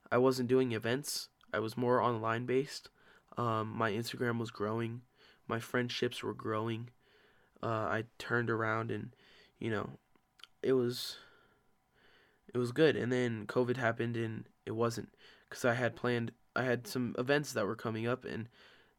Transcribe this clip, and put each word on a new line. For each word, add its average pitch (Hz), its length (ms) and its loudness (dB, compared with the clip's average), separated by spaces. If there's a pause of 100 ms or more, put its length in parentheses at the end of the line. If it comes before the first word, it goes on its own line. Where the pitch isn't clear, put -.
(120)
I 117 60 6
wasn't 127 300 4
doing 131 240 4
events. 117 560 -2 (240)
I 107 80 0
was 113 160 -4
more 123 240 4
online 113 440 0
based. 131 440 -2 (480)
Um, 110 400 0
my 113 160 2
Instagram 120 460 -2
was 113 120 -4
growing. 113 520 -4 (440)
My 113 140 -2
friendships 123 640 -2
were 107 120 -4
growing. 113 540 -4 (720)
Uh, - 40 -4
I 110 380 0 (140)
turned 117 320 0
around 113 400 0
and, 110 240 -6 (440)
you 113 120 -2
know, 104 200 -2 (720)
it 127 100 4
was, 123 460 0 (1300)
it 120 60 -2
was 120 140 0
good. 151 240 6
And 120 160 0
then 117 340 0
covid 123 300 2
happened 120 400 0
and 113 300 -4 (200)
it 110 60 -6
wasn't, 117 420 -2 (340)
'cause - 160 -10
I 120 100 4
had 120 200 0
planned, 120 380 -2 (240)
I 120 80 0
had 123 240 0
some 123 280 -2
events 139 360 0
that 113 140 0
were 107 100 -2
coming 110 320 -4
up 127 160 -2
and 110 240 -6 (500)